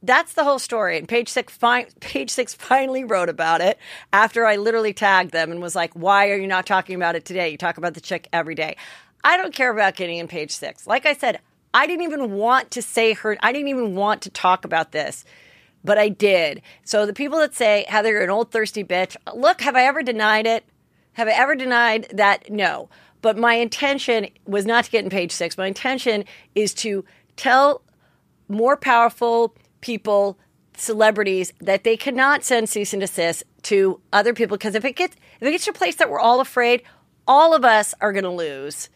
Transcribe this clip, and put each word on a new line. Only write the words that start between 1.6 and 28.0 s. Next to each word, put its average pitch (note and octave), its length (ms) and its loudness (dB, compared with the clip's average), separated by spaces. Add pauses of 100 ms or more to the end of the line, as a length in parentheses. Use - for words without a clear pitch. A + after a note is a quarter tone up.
Page C4+ 280 -8
Six - 240 -4
finally C4 520 0
wrote F#3 240 0
about E3 320 0
it G3 180 2 (320)
after A3+ 340 4
I G#3+ 120 4
literally A3 340 -2
tagged F#3+ 400 2
them E3 200 -2
and E3+ 100 -10
was F3 120 -8
like, E3+ 200 -4
"Why G3+ 380 4
are G3+ 60 0
you F#3+ 100 -6
not F#3 180 -2
talking F#3 300 -2
about E3+ 200 -2
it E3 80 -10
today? F3+ 260 -4
You D3+ 80 -10
talk E3+ 200 -4
about E3 160 -6
the E3 80 -18
chick - 320 -10
every E3 220 -4
day." D#3 200 -6 (480)
I E4 140 4
don't F#4 160 -6
care B3+ 180 0
about G#3 240 0
getting E3+ 220 -6
in E3+ 100 -10
Page D#3 240 -10
Six. - 340 -14
Like B3 200 -2
I D4+ 80 2
said, C4+ 260 -4 (340)
I C4+ 140 4
didn't F4 160 -4
even C#4+ 300 -6
want A3+ 380 0
to B3 100 -8
say A3+ 320 0
her, G#3+ 260 -4
I A#3+ 140 0
didn't C#4+ 160 -4
even A#3+ 260 -4
want G3+ 280 -2
to G3 60 -14
talk - 360 0
about D#3+ 260 -2
this. - 320 -8 (600)
But G3+ 140 2
I G#3+ 120 4
did. F#3 520 2 (220)
So G#3 220 0
the G#3 80 -4
people C#4+ 260 -4
that D4+ 160 0
say, G#3 320 2
"Heather, G#3+ 240 0
you're G#3 120 0
an F3+ 60 -2
old A3 220 -2
thirsty G#3+ 320 -4
bitch," F3+ 320 -4 (180)
look, D#4 280 2
have B3+ 140 -2
I B3+ 100 6
ever C#4 180 0
denied A3 440 0
it? A3+ 160 0 (500)
Have A3+ 140 -4
I A3 40 4
ever C4 240 2
denied A#3+ 580 0
that? G3+ 380 2
No. F3+ 380 -2 (320)
But A3 160 2
my A#3 180 2
intention A#3 720 -2 (180)
was G3 200 -2
not A#3 200 2
to - 60 -20
get G#3+ 120 0
in F3+ 60 -8
page F3 220 -4
six. - 260 -6
My F#3+ 100 -4
intention A3 580 -4 (300)
is G#3 200 0
to G3+ 280 -6 (320)
tell C4+ 460 2 (680)